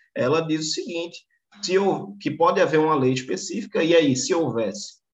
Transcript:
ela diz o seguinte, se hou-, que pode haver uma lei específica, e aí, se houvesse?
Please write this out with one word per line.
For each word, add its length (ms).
ela 280
diz 200
o 100
seguinte, 540
se 160
hou-, 400
que 100
pode 320
haver 180
uma 160
lei 160
específica, 720
e 120
aí, 200
se 200
houvesse? 680